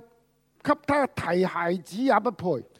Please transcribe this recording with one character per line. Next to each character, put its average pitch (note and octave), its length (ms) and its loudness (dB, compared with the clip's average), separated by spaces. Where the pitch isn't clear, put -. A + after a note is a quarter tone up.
給 D4 100 0
他 C#4 200 2
提 F3+ 400 0
鞋 F3 360 -2
子 G3+ 200 -8
也 A#3 180 4
不 A#3+ 100 0
配。 E3 360 -4